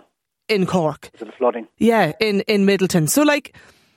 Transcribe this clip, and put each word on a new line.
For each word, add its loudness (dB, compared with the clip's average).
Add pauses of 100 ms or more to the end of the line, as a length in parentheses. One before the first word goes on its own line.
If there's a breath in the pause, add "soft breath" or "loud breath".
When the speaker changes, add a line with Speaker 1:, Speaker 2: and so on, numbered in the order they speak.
(480)
Speaker 1:
in 0
Cork? -4
Speaker 2:
To -14
the -16
flooding. -4 (120)
Speaker 1:
Yeah, 2
in, 0
in 0
Midleton. 0
So, 2
like, -2 (400 soft breath)